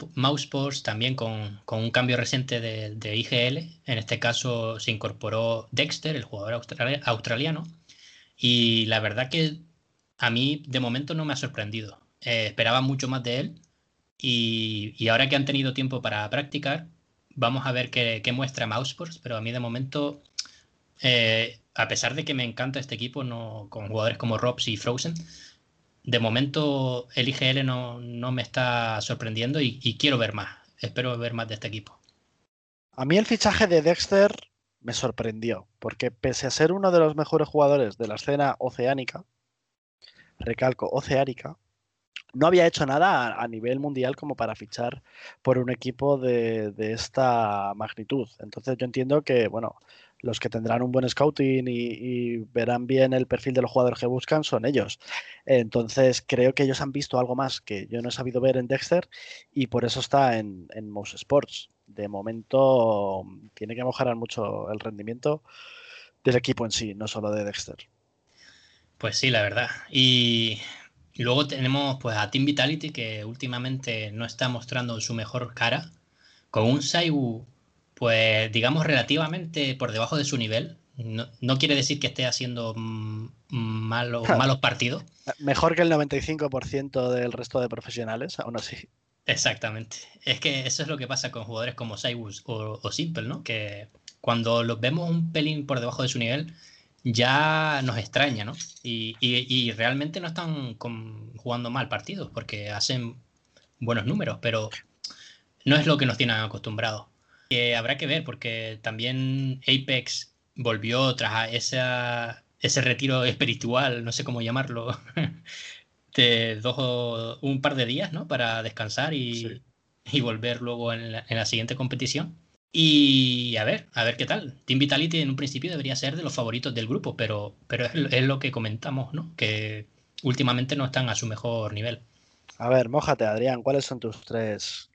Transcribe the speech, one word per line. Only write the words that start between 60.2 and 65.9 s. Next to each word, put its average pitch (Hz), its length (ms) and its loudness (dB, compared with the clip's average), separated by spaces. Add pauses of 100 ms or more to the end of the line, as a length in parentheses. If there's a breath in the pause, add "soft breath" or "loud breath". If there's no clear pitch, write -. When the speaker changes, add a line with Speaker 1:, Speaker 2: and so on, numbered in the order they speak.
Speaker 2:
en, 95 360 -8
en 107 140 -10
Mouse 101 260 -10
Sports. - 560 0 (180)
De 104 180 -8
momento 107 1200 4 (280)
tiene 110 220 -10
que 123 100 -6
mejorar 123 300 0
mucho 107 560 -4
el 107 80 -4
rendimiento 113 640 -4 (800 loud breath)